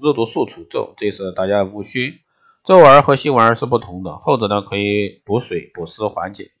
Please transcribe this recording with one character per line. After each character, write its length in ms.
肉 120
毒 120
素 200
除 180
皱， 320
这 160
是 220
大 120
家 120
的 80
误 180
区。 380
皱 140
纹 240
和 160
细 120
纹 260
是 100
不 140
同 240
的， 140
后 200
者 100
呢 140
可 160
以 480
补 160
水、 320
补 120
湿、 220
缓 260
解， 260